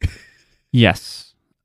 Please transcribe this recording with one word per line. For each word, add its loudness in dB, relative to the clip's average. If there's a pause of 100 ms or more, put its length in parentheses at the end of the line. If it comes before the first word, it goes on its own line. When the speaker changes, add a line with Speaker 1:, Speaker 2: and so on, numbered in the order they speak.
Speaker 1:
<laughs> -6 (560)
Speaker 2:
Yes. 0 (320)